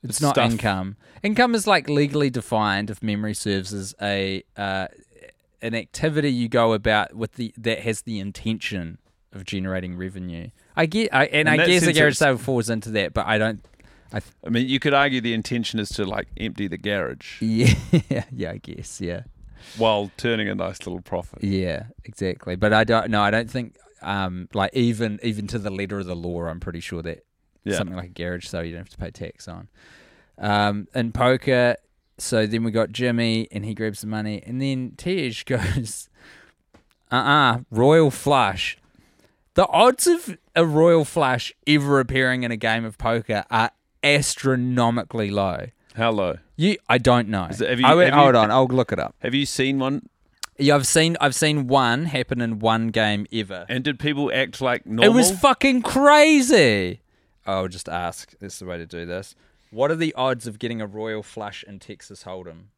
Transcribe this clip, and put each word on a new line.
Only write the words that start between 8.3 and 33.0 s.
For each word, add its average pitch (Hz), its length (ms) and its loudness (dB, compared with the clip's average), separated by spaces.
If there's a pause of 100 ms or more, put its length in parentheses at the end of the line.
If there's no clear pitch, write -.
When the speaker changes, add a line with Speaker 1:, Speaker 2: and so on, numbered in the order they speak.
Speaker 1:
of 95 120 -16
generating 92 520 -6
revenue. 90 520 -10 (280)
I 165 100 2
get, 208 260 -2
I, 135 140 4
and 156 220 0
Speaker 2:
In 156 60 4
Speaker 1:
I - 40 4
Speaker 2:
that 170 80 4
Speaker 1:
guess 175 160 4
a - 40 2
Speaker 2:
sense, 160 120 2
Speaker 1:
garage 151 140 6
Speaker 2:
it's - 60 -4
Speaker 1:
sale 139 200 4
falls 123 320 -4
into 113 200 -6
that, 101 240 -2
but 110 120 -2
I 107 120 2
don't. 107 260 -2 (500)
I 104 60 -6
th- - 120 -20 (140)
Speaker 2:
I 82 40 -8
mean, 120 180 0
you 135 100 0
could 147 140 0
argue 139 300 2
the 117 100 -2
intention 113 480 -4
is 104 100 -6
to, 104 140 -6
like, 98 320 -6
empty 101 320 -6
the 87 80 -8
garage 85 640 -6
Speaker 1:
<laughs> - 20 -10
Yeah, 113 320 2 (580)
yeah, 107 220 -8
I 104 60 -12
guess, - 420 -16
yeah. 87 220 -6 (560)
Speaker 2:
while 107 400 2
turning 110 320 -2
a 101 40 -4
nice 92 320 -6
little 90 140 -10
profit. - 420 -10
Speaker 1:
Yeah, 95 420 -2 (200)
exactly. 92 500 -6
But 104 200 2
I 110 100 6
don't, 113 260 0
no, 104 120 2
I 101 80 2
don't 113 200 -2
think, 123 260 -10 (260)
um, 92 500 -6
like, 98 220 -2
even, 113 480 -2
even 107 240 -6
to 110 120 -8
the 101 120 -8
letter 98 300 -6
of 95 60 -8
the 90 100 -8
law, 87 280 -8
I'm 82 160 -8
pretty 85 200 -10
sure 85 220 -10
that 82 220 -12 (400)
Speaker 2:
Yeah. 98 140 -2
Speaker 1:
something 90 180 -6
like 90 140 -12
a - 20 -20
garage 87 360 -8
sale 85 160 -8
you 85 80 -10
don't 85 80 -14
have 90 100 -18
to - 80 -20
pay 85 140 -10
tax - 360 -16
on. 87 200 -18 (680)
Um, 104 580 0
in 117 180 -2
poker, 123 640 2 (420)
so 110 280 0
then 113 180 -2
we 117 60 0
got 110 220 0
Jimmy, 117 580 0